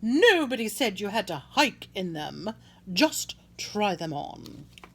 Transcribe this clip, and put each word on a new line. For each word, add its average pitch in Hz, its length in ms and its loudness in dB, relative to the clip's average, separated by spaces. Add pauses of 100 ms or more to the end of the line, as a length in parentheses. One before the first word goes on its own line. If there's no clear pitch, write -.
Nobody 262 640 4
said 208 320 -2
you 202 100 -6
had 208 180 -2
to 170 100 -6
hike - 580 0
in 185 180 -4
them. 151 400 -8 (380)
Just 277 440 0 (220)
try 208 380 -2
them 160 180 -6
on. - 540 -10 (280)